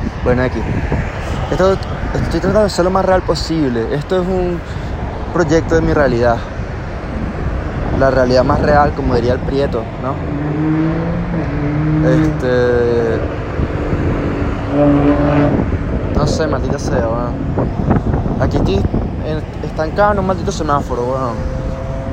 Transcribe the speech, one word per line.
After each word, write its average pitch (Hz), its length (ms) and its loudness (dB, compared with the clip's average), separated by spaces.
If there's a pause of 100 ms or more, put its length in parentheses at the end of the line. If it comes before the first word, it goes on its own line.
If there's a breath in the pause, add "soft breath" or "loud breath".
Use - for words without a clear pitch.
(240)
Bueno, 123 180 4
aquí. 123 160 0 (920)
Esto, 185 240 4 (400)
estoy - 260 0
tratando 196 220 2
de 196 80 2
ser 175 160 0
lo 185 40 2
más 190 140 2
real 185 160 4
posible. 135 760 0
Esto 180 280 0
es 175 40 -2
un 180 320 0 (760 loud breath)
proyecto 165 400 2
de 160 80 4
mi 165 100 2
realidad. 120 460 2 (1600)
La 135 120 4
realidad 127 320 4
más 143 200 2
real, 147 320 4
como 131 220 0
diría 120 180 2
el 131 60 -2
Prieto, 135 440 0 (180)
¿no? 131 120 -4 (1900)
Este, 123 1120 2 (3000)
no 147 100 2
sé, 156 200 0
maldita 147 320 -2
sea, 123 280 0
weón. 120 280 -2 (1080)
Aquí 139 160 0
estoy - 200 2
en, - 680 -2 (200)
estancado 156 500 0
en 202 80 0
un 185 60 0
maldito 190 240 0
semáforo, 143 540 -2
weón. 127 520 -2 (560)